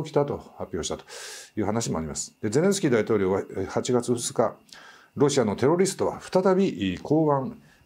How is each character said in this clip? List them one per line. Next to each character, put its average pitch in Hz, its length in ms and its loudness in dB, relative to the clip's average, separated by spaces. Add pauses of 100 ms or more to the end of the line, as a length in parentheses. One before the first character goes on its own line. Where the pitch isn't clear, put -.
起 156 80 -14
き - 20 -2
た 143 120 4
と 110 140 -4 (180)
発 - 160 -10
表 85 100 -4
し - 60 -6
た 80 80 -6
と - 80 -20 (500)
い 110 60 -2
う 98 40 -2
話 113 280 -2
も 82 60 -4
あ - 20 -4
り 78 60 -6
ま 71 80 -10
す。 - 260 -10
で、 110 80 -4
ゼ 113 100 2
レ 175 80 4
ン 202 60 4
ス 196 80 -4
キ 160 80 2
ー - 20 2
大 110 120 4
統 110 140 2
領 95 140 2
は、 95 80 2
え - 40 -4 (180)
ー、 95 60 -4
八 120 260 -2
月 123 200 0
二 117 200 -4
日、 113 240 0 (580)
ロ 139 140 4
シ 143 100 2
ア 120 60 4
の 101 100 0
テ 117 100 2
ロ 160 120 4
リ 185 100 2
ス - 80 -6
ト 95 120 0
は 82 120 -6
再 190 360 2
び 101 460 0
港 156 240 2
湾、 139 320 -2 (280)